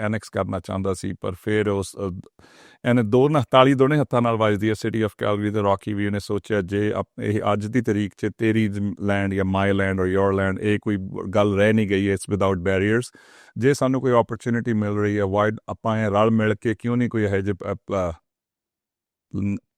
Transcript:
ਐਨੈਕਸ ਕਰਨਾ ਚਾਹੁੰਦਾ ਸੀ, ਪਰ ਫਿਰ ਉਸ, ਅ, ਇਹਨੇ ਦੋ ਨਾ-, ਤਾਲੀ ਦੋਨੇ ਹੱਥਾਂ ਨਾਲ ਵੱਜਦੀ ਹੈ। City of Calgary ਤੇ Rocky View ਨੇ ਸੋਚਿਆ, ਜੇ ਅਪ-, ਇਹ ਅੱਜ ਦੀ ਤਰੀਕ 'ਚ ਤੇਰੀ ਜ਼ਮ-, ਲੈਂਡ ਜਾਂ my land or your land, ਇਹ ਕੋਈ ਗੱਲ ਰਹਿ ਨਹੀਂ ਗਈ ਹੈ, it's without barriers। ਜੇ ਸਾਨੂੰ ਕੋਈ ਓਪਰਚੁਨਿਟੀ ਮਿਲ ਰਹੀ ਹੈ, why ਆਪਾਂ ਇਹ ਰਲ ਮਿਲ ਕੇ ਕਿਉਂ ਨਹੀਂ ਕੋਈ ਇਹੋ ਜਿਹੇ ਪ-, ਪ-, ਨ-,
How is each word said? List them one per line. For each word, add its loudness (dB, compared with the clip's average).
ਐਨੈਕਸ -4
ਕਰਨਾ -4
ਚਾਹੁੰਦਾ -4
ਸੀ, -8
ਪਰ -8
ਫਿਰ 0
ਉਸ, -4
ਅ, -6
ਇਹਨੇ 4
ਦੋ 4
ਨਾ-, 2
ਤਾਲੀ 6
ਦੋਨੇ 4
ਹੱਥਾਂ 0
ਨਾਲ 0
ਵੱਜਦੀ 2
ਹੈ। 0
City 0
of -2
Calgary -2
ਤੇ 0
Rocky 0
View -2
ਨੇ -2
ਸੋਚਿਆ, -2
ਜੇ -2
ਅਪ-, -10
ਇਹ -2
ਅੱਜ -2
ਦੀ 0
ਤਰੀਕ -2
'ਚ -4
ਤੇਰੀ 2
ਜ਼ਮ-, -4
ਲੈਂਡ -2
ਜਾਂ 0
my 2
land 0
or 0
your 2
land, 0
ਇਹ 0
ਕੋਈ -2
ਗੱਲ 2
ਰਹਿ 4
ਨਹੀਂ 2
ਗਈ 0
ਹੈ, 2
it's -4
without 0
barriers। 0
ਜੇ 4
ਸਾਨੂੰ 0
ਕੋਈ 0
ਓਪਰਚੁਨਿਟੀ 0
ਮਿਲ -2
ਰਹੀ 0
ਹੈ, 0
why 0
ਆਪਾਂ -4
ਇਹ 0
ਰਲ 4
ਮਿਲ 2
ਕੇ -2
ਕਿਉਂ -4
ਨਹੀਂ 0
ਕੋਈ -2
ਇਹੋ 0
ਜਿਹੇ -2
ਪ-, -6
ਪ-, -2
ਨ-, -2